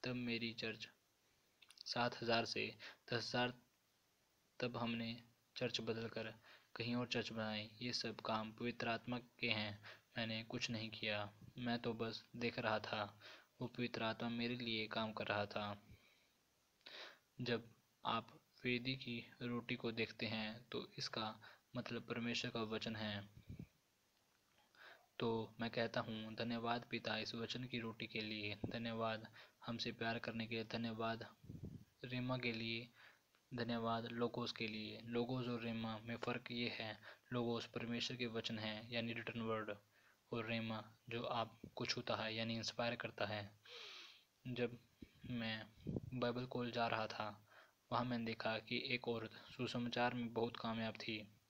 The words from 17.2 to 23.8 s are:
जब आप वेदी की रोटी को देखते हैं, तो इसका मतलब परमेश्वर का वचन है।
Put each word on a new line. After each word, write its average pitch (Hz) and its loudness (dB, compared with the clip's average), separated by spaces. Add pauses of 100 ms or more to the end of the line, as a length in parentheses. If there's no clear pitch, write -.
जब 117 0 (300)
आप - 0 (240)
वेदी 123 2
की 117 -6 (100)
रोटी 120 0
को 117 0
देखते 113 0
हैं, 110 -2
तो - -4
इसका - -2 (340)
मतलब 120 -4
परमेश्वर 117 2
का 117 0
वचन 110 0
है। 104 -2 (1800)